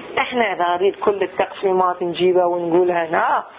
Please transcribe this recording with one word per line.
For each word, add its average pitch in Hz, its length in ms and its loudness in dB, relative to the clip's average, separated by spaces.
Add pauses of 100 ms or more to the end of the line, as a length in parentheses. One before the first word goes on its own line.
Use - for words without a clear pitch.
(180)
إحنا 240 360 -2
إذا 170 220 0
نريد 185 200 0
كل 202 280 -2
التقسيمات 185 800 -2
نجيبها 175 420 2
ونقولها 175 600 2
هنا 214 380 0 (160)